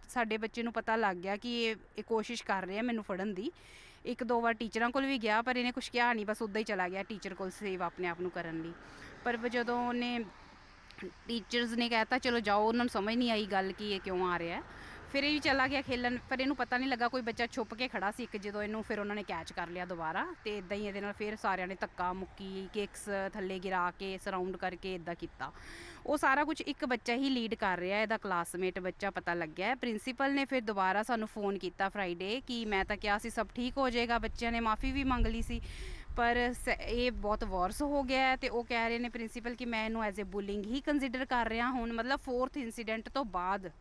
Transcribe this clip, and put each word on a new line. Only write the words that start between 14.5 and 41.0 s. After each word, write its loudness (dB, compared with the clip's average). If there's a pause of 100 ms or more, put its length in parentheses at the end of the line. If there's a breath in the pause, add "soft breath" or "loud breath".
ਹੈ। -4 (440 loud breath)
ਫਿਰ 0
ਇਹ 4
ਵੀ 4
ਚਲਾ 4
ਗਿਆ 0
ਖੇਲਣ, 0 (120)
ਪਰ 0
ਇਹਨੂੰ 2
ਪਤਾ 0
ਨਹੀਂ 0
ਲੱਗਾ, 2
ਕੋਈ -2
ਬੱਚਾ 0
ਛੁਪ -4
ਕੇ -2
ਖੜਾ 0
ਸੀ -6
ਇੱਕ, -6
ਜਦੋਂ -4
ਇਹਨੂੰ -2
ਫਿਰ -2
ਉਹਨਾਂ -2
ਨੇ -4
ਕੈਚ -6
ਕਰ -4
ਲਿਆ -4
ਦੁਬਾਰਾ -2
ਤੇ -4
ਇੱਦਾਂ -4
ਹੀ -2
ਇਹਦੇ -4
ਨਾਲ -2
ਫਿਰ -4
ਸਾਰਿਆਂ 0
ਨੇ -6
ਧੱਕਾ -2
ਮੁੱਕੀ, -8
ਕਿੱਕਸ, -4 (240)
ਥੱਲੇ -4
ਗਿਰਾ 2
ਕੇ, -6
ਸਰਾਊਂਡ -2
ਕਰਕੇ -4
ਇੱਦਾਂ -6
ਕੀਤਾ। -8 (540 loud breath)
ਉਹ 4
ਸਾਰਾ 6
ਕੁਛ 0
ਇੱਕ -2
ਬੱਚਾ 2
ਹੀ 2
ਲੀਡ 2
ਕਰ 2
ਰਿਹਾ, 2
ਇਹਦਾ 2
ਕਲਾਸਮੇਟ 0
ਬੱਚਾ -2
ਪਤਾ 0
ਲੱਗਿਆ -2
ਹੈ। 2
ਪ੍ਰਿੰਸੀਪਲ 0
ਨੇ 2
ਫਿਰ 2
ਦੁਬਾਰਾ 2
ਸਾਨੂੰ 0
ਫੋਨ 0
ਕੀਤਾ 0
ਫਰਾਈਡੇ -2
ਕਿ -2
ਮੈਂ 2
ਤਾਂ 0
ਕਿਹਾ 2
ਸੀ -4
ਸਭ -2
ਠੀਕ -2
ਹੋ 4
ਜਾਏਗਾ, 4
ਬੱਚਿਆਂ -2
ਨੇ 0
ਮਾਫ਼ੀ 2
ਵੀ 2
ਮੰਗ 4
ਲਈ 0
ਸੀ, -2 (560 loud breath)
ਪਰ 6
ਸ-, -6
ਇਹ 2
ਬਹੁਤ 0
ਵਰਸ 0
ਹੋ 2
ਗਿਆ 4
ਹੈ। 4
ਤੇ -2
ਉਹ 0
ਕਹਿ 0
ਰਹੇ 0
ਨੇ -2
ਪ੍ਰਿੰਸੀਪਲ -6
ਕਿ -6
ਮੈਂ 0
ਇਹਨੂੰ 0
as 0
a -4
bullying -2
ਹੀ 0
ਕੰਸੀਡਰ 2